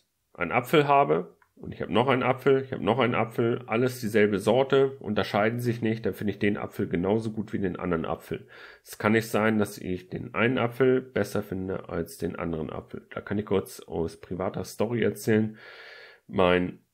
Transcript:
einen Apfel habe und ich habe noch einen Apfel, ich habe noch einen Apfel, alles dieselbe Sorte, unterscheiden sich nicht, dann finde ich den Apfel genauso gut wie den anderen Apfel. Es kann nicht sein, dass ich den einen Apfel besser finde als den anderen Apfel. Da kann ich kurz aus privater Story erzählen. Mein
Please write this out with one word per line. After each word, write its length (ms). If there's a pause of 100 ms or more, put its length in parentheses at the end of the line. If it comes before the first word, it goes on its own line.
(340)
einen 180
Apfel 360
habe 480 (200)
und 180
ich 80
habe 120
noch 140
einen 160
Apfel, 400
ich 100
habe 100
noch 160
einen 160
Apfel, 520
alles 340
dieselbe 380
Sorte, 600
unterscheiden 600
sich 220
nicht, 240
dann 80
finde 200
ich 60
den 180
Apfel 300
genauso 440
gut 220
wie 60
den 180
anderen 280
Apfel. 420 (360)
Es 140
kann 140
nicht 160
sein, 320
dass 180
ich 320
den 240
einen 240
Apfel 440
besser 420
finde 460
als 280
den 180
anderen 360
Apfel. 420
Da 80
kann 160
ich 80
kurz 340
aus 400
privater 440
Story 400
erzählen. 540 (680)
Mein 520 (140)